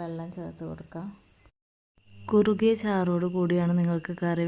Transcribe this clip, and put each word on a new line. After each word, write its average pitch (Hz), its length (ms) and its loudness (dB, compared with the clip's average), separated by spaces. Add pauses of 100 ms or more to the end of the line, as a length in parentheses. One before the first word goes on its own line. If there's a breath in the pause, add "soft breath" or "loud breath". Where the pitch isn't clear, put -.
വെള്ളം 165 340 -8
ചേർത്ത് 165 320 -10
കൊടുക്കാം. 160 380 -12 (1300)
കുറുകിയ 214 400 4 (100)
ചാറോട് 180 440 2 (100)
കൂടിയാണ് 175 440 2
നിങ്ങൾക്ക് 170 420 -2
കറി 170 240 0